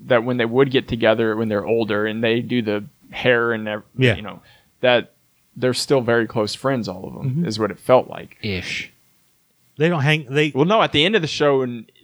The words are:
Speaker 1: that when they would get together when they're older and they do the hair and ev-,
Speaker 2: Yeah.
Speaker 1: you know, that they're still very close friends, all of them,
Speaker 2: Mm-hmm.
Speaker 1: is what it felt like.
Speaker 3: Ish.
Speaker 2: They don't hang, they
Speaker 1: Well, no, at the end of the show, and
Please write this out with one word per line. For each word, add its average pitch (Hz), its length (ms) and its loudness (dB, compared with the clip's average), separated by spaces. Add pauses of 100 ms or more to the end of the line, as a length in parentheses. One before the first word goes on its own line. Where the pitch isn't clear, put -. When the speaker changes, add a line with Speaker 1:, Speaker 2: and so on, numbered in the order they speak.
Speaker 1:
that 120 180 4
when 123 140 -2
they 120 80 0
would 131 240 4
get 127 180 0
together 113 480 2
when 113 120 -2
they're 104 180 -2
older 107 400 0
and 110 180 -4
they 117 160 2
do 120 220 -2
the 107 220 -2 (260)
hair 120 420 0
and 110 140 -4
ev-, 107 160 -6 (140)
Speaker 2:
Yeah. 127 180 4
Speaker 1:
you 95 80 -12
know, 92 180 -14 (420)
that 123 300 2 (440)
they're 127 180 0
still 135 260 0
very 117 280 0
close - 260 -4
friends, 131 340 -2
all 95 200 -10
of - 60 -14
them, 139 160 -6
Speaker 2:
Mm-hmm. 160 160 -2
Speaker 1:
is 107 120 -6
what 104 140 -2
it - 80 -14
felt 127 280 4
like. - 340 -14
Speaker 3:
Ish. - 500 -8 (840)
Speaker 2:
They 151 100 2
don't 170 140 0
hang, 151 260 0
they 147 260 0
Speaker 1:
Well, 135 100 4
no, 208 180 2
at 151 100 0
the 147 120 4
end 202 100 0
of 196 80 2
the 151 60 -4
show, 139 340 2
and 120 280 -8 (140)